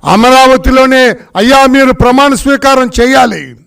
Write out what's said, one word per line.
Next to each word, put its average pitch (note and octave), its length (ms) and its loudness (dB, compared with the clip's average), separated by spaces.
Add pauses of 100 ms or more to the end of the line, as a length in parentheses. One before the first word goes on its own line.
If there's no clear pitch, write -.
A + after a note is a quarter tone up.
అమరావతిలోనే, B3+ 1120 0 (200)
"అయ్యా, C4+ 300 2
మీరు C4 260 2
ప్రమాణ C4 420 0
స్వీకారం C4+ 560 -2 (100)
చేయాలి." A#3 560 -2 (100)